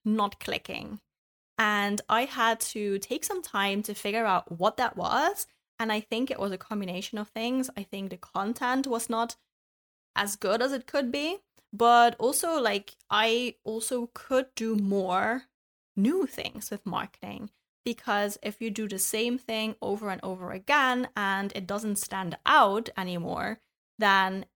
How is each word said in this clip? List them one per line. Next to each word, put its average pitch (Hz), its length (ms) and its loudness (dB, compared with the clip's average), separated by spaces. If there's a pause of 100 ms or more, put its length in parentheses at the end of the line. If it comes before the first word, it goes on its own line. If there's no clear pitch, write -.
not 214 340 0
clicking. - 600 -8 (580)
And 208 500 2
I 240 180 2
had 226 340 0
to 202 380 -2
take 247 260 -4
some 370 180 -4
time 196 420 -2
to 208 100 -8
figure 208 300 -2
out 180 340 0
what 190 180 2
that 247 200 0
was. 294 520 0 (320)
And 220 100 0
I 214 80 0
think 226 320 -2
it - 80 -6
was 196 140 -2
a 185 60 -6
combination 202 600 -6
of 208 100 -8
things. 254 480 -2
I 202 60 -8
think 196 280 -8
the 180 80 -10
content 247 680 -2
was 233 240 -2
not 233 240 -2 (840)
as 202 200 0
good 208 240 0
as 269 120 0
it 254 140 -4
could 254 260 -2
be, 302 260 -2 (340)
but 233 460 8
also, 302 420 0
like, 202 360 0 (120)
I 226 460 2 (100)
also 233 480 -4
could 262 340 0 (100)
do 226 180 -2
more 196 680 0 (520)
new 277 300 2
things - 440 -10
with - 140 -10
marketing, - 640 -10 (340)
because 208 580 -2
if 208 180 -8
you 226 100 -4
do 214 180 -4
the 196 100 -6
same 233 400 0
thing 220 420 -4
over 208 300 -4
and 185 120 -6
over 185 280 -8
again 254 680 2
and 196 380 0
it 190 120 -6
doesn't 208 300 -2
stand 185 480 -4
out 233 520 6
anymore, 180 640 -4 (380)
then 190 580 4